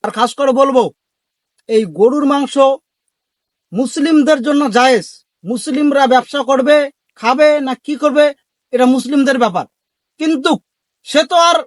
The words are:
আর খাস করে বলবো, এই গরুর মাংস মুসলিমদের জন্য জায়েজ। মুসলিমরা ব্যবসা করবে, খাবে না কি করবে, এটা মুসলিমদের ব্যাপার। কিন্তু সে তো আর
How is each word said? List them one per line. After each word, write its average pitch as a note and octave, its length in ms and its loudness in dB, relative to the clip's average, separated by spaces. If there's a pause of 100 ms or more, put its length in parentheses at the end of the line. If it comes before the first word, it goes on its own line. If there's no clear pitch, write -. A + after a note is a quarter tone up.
আর G#3+ 60 -6
খাস A3+ 240 -2
করে C4+ 180 -2
বলবো, C4 300 2 (840)
এই A3 180 0
গরুর A#3 400 0
মাংস C#4+ 280 -2 (1160)
মুসলিমদের D4 680 0
জন্য D4 280 0
জায়েজ। B3 360 2 (380)
মুসলিমরা C#4 640 -2
ব্যবসা B3+ 360 0
করবে, C4 340 2 (400)
খাবে B3+ 320 2 (120)
না C4 140 -6
কি D4 220 -10
করবে, D4 280 2 (480)
এটা B3+ 140 2
মুসলিমদের C4 520 0
ব্যাপার। F#3 280 -2 (540)
কিন্তু D4+ 320 -2 (540)
সে D4+ 180 0
তো F4+ 120 -2
আর E4+ 200 4 (100)